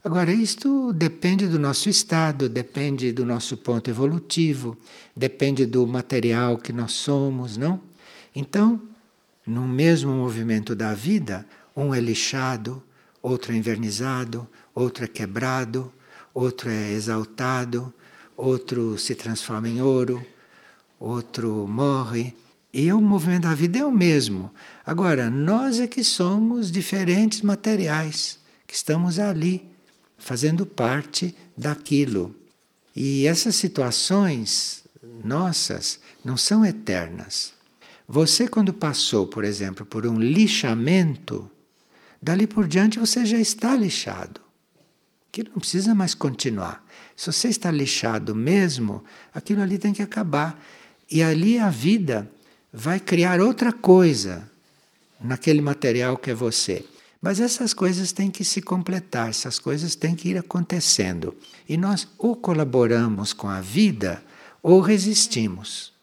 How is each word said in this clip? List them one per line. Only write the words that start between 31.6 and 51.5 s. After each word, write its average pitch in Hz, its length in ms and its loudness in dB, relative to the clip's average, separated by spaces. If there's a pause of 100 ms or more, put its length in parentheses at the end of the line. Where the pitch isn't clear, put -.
E 135 300 0
essas 170 300 2
situações 151 1300 0 (400)
nossas 143 760 -2 (240)
não 127 140 -4
são 220 260 4
eternas. 90 880 -4 (540)
Você, 160 400 2
quando 196 260 2
passou, 123 540 0
por 107 160 -6
exemplo, 101 420 -6
por 110 200 -6
um 113 140 0
lixamento, 135 1300 2 (720)
dali 185 240 2
por 214 220 0
diante 208 320 4
você 233 260 2
já 220 120 2
está 226 380 0
lixado. 104 680 -4 (880)
Aquilo 220 200 -8
não 185 80 -6
precisa 190 340 0
mais 190 220 2
continuar. 110 680 -4 (320)
Se - 160 -8
você 240 180 0
está 190 200 -2
lixado 113 640 -2
mesmo, 127 680 0 (300)
aquilo 208 280 -2
ali 190 160 0
tem 208 160 0
que 208 80 -4
acabar. 165 580 -2 (500)
E 160 120 4
ali 165 380 4